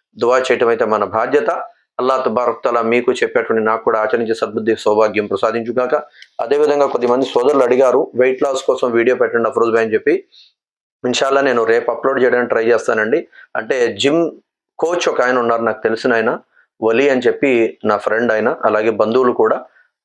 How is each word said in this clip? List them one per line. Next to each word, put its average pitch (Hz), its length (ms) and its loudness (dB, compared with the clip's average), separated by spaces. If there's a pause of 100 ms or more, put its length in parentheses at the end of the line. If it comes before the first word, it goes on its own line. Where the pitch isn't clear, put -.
(160)
దువా 120 220 2
చేయటం 123 300 0
అయితే 117 160 0
మన 107 220 0
బాధ్యత. 131 440 -2 (480)
అల్లా 127 180 0
తబారక్ 120 460 -2
తఆలా 120 200 0
మీకు 120 300 0
చెప్పేటువంటి 113 520 -2
నాకు 113 200 0
కూడా 113 160 0
ఆచరించే 110 340 -2
సద్బుద్ధి, 110 420 -2
సౌభాగ్యం 107 500 0
ప్రసాదించుగాక. 113 680 -2 (460)
అదేవిధంగా 143 460 2
కొద్దిమంది 127 400 0
సోదరులు 131 380 2
అడిగారు, 127 360 4 (140)
వెయిట్ 127 280 2
లాస్ 135 220 -2
కోసం 131 260 0
వీడియో 117 260 2
పెట్టండి 113 320 0
అఫ్రోజ్ 117 260 0
భాయ్ 113 100 2
అని 107 100 -4
చెప్పి. 143 200 0 (920)
ఇన్షాల్లా 135 360 0
నేను 123 240 0
రేపు 113 260 0
అప్‌లోడ్ 135 300 -2
చేయడానికి 123 320 2
ట్రై 113 120 0
చేస్తానండి. 113 540 0 (380)
అంటే 110 200 -4 (200)
జిమ్ 147 260 0 (560)
కోచ్ 170 300 -2
ఒక 147 140 -2
ఆయన 123 160 0
ఉన్నారు, 117 240 0
నాకు 110 200 -4
తెలిసిన 113 320 0
ఆయన, 113 160 0 (500)
వలి 113 300 2
అని 127 140 0
చెప్పి 123 260 0 (340)
నా 107 120 2
ఫ్రెండ్ 110 360 -2
ఆయన, 110 160 0 (160)
అలాగే 110 300 0
బంధువులు 117 380 2
కూడా. 110 260 0 (460)